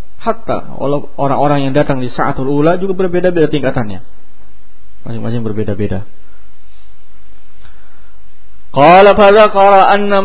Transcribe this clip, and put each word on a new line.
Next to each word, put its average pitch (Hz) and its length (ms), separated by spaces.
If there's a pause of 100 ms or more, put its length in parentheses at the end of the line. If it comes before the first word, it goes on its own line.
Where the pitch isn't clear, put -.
(180)
hatta - 560 (400)
orang-orang 139 560
yang - 80
datang 135 240
di 123 80
sa'atul 135 400
ula 147 320
juga 190 160
berbeda-beda 180 480
tingkatannya. 131 560 (1040)
Masing-masing 113 400
berbeda-beda. 101 560 (2750)
Qala 185 400
fa 202 160
dzakara 202 640
anna 202 300